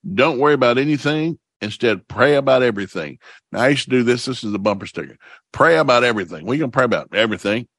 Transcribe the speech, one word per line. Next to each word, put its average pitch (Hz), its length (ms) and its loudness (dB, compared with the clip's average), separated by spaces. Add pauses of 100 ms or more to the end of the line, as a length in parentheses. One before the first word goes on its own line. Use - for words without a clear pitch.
(140)
"Don't 135 240 2
worry 147 160 4
about 127 240 2
anything. 151 600 -2 (220)
Instead, 104 480 -2
pray 139 280 2
about 135 260 2
everything." 95 560 -4 (340)
Now, - 80 -4
I 127 100 2
used 139 140 -2
to - 60 -10
do 127 120 2
this. 120 220 0
This 127 200 -8
is 104 80 -6
the 104 60 -6
bumper 98 280 -2
sticker. - 300 -14 (360)
"Pray 160 240 4
about 131 280 4
everything." 90 420 -4
We 131 120 -2
can 139 120 -4
pray 131 140 0
about 92 300 -2
everything. 107 520 -2 (120)